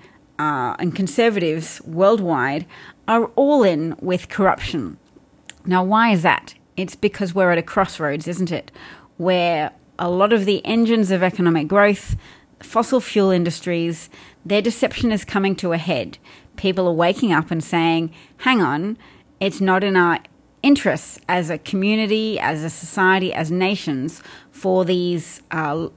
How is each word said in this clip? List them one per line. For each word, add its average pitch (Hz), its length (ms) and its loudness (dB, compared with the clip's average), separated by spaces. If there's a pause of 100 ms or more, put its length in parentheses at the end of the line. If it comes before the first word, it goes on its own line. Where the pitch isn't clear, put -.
(380)
uh, 139 400 -2
and 170 160 -2
conservatives 185 920 -2
worldwide 165 800 0 (420)
are 226 200 2 (100)
all 277 260 4
in 165 380 2
with 180 300 -4
corruption. 156 680 -2 (720)
Now, 185 180 2
why 220 280 4
is 175 100 2
that? - 320 2 (200)
It's 185 200 -6
because 202 400 -4
we're 185 160 4
at 170 80 2
a 165 40 -4
crossroads, 156 640 -4
isn't 175 240 -4
it? - 200 -8 (480)
Where 175 540 0 (260)
a 175 100 -2
lot 185 240 2
of 202 140 2
the 202 180 0
engines 226 460 2
of 185 120 2
economic 170 460 2
growth, 202 480 2 (440)
fossil 233 400 0
fuel 196 300 2
industries, 170 800 -2 (380)
their 202 160 0
deception 226 500 -2
is 202 140 -4
coming 196 300 0
to 175 160 -4
a 165 40 0
head. 151 400 -4 (400)
People 185 320 0
are 175 40 0
waking 175 400 2
up 156 180 0
and 160 120 -4
saying, 165 500 0 (260)
"Hang 254 240 2
on, 165 340 -2 (440)
it's 196 200 -2
not 190 240 2
in 196 100 0
our 175 260 4 (420)
interests 247 560 2 (100)
as 180 220 0
a 165 80 -4
community, 214 840 0
as 151 240 -2
a 165 60 -6
society, 185 640 0
as 156 160 -4
nations, 170 720 -2 (280)
for 185 360 0
these, 175 640 -2
uh, 156 460 -4